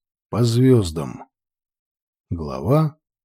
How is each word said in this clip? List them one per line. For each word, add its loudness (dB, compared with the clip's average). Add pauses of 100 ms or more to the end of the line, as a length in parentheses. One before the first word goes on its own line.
(300)
по 0
звездам. 2 (1040)
Глава -2 (280)